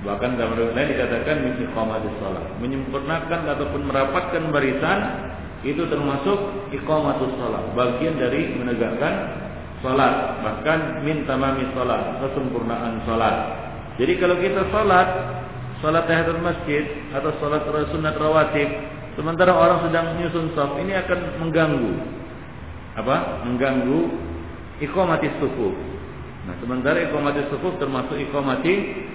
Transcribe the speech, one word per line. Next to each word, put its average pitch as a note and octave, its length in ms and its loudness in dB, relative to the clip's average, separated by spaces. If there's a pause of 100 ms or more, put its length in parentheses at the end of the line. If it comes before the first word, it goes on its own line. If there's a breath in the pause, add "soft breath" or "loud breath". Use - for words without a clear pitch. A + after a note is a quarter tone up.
Bahkan A2+ 320 -2
dalam A2+ 240 0
riwayat A#2 160 2
lain C#3+ 180 2
dikatakan B2 480 0
min B2+ 120 0 (100)
iqamatis G#2+ 580 -2
shalah, F#2 240 -4 (140)
menyempurnakan C#3 800 -2 (160)
ataupun C#3+ 320 -2
merapatkan C3+ 640 0
barisan D3 480 2 (640)
itu C#3+ 240 0
termasuk C#3+ 880 0
iqamatus C#3 640 2
shalah, A2+ 340 -2
bagian B2 460 2
dari C3+ 340 2
menegakkan B2 600 0 (680)
salat, C3 560 2
bahkan D3 640 0
min D3 240 0
tamamis C3+ 480 0
shalah, B2 480 0
kesempurnaan A#2 800 -2
salat. A2+ 320 2 (640)
Jadi D3+ 180 4
kalau F3+ 220 4
kita F#3+ 320 2
salat, G3 360 6 (760)
salat D#3+ 240 4
tahiyatul E3 340 2
masjid D3+ 420 0 (300)
atau C#3+ 240 0
salat D3 300 0
ra-, D3+ 240 0
sunat D#3 240 0
rawatib, D3+ 540 4 (500)
sementara E3 340 6
orang E3+ 320 6
sedang E3 300 2
menyusun E3 400 0
shaf, C#3+ 240 0
ini F#3+ 180 -2
akan F3+ 220 0 (240)
mengganggu. D3+ 500 2 (1040)
Apa? A#2 480 0
Mengganggu B2+ 540 2 (840)
iqamatis D3+ 560 2
sufuf. A#2 380 0 (720)
Nah, F2+ 160 -8
sementara B2+ 420 2
iqamatis C#3+ 460 0
sufuf D#3+ 260 -2
termasuk C3+ 400 -2
iqamati C#3 560 0 (420)